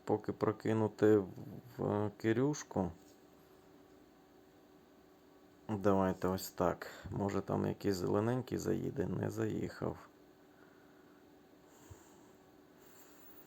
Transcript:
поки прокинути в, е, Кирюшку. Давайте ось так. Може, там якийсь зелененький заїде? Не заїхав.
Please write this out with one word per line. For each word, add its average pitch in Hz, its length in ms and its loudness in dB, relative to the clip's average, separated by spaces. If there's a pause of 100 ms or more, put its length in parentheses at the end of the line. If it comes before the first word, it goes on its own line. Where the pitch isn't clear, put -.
поки 104 280 0
прокинути 107 840 4
в, 95 80 2 (540)
е, 104 360 0
Кирюшку. 113 760 0 (2750)
Давайте 95 600 2
ось 95 220 -2
так. - 360 -2 (240)
Може, 98 300 -2
там 101 260 -2
якийсь 101 280 -2
зелененький 101 640 -2
заїде? 92 480 -2
Не 104 240 -2
заїхав. 104 680 -4 (3500)